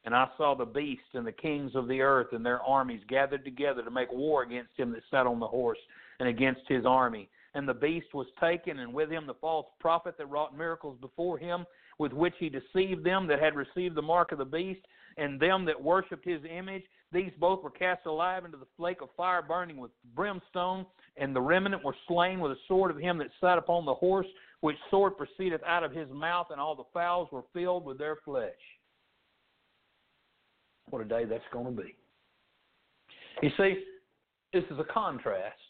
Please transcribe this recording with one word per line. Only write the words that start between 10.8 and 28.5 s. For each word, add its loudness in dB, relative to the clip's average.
before -4
him, -6
with -2
which 2
he -2
deceived -2
them 2
that 4
had 4
received -4
the 0
mark 4
of -6
the -2
beast -4
and -4
them 4
that -2
worshipped 2
his -2
image. -10
These 0
both 2
were -10
cast -2
alive -2
into -16
the -18
lake -4
of -12
fire 2
burning -4
with -12
brimstone, -4
and -4
the 2
remnant 2
were -4
slain 2
with -2
the -8
sword 4
of -4
him 0
that -4
sat 6
upon 2
the 2
horse, 2
which 0
sword 4
proceedeth -4
out 2
of -2
his -8
mouth, -2
and -8
all -2
the -14
fowls 0
were -8
filled -2
with -10
their -4
flesh. -4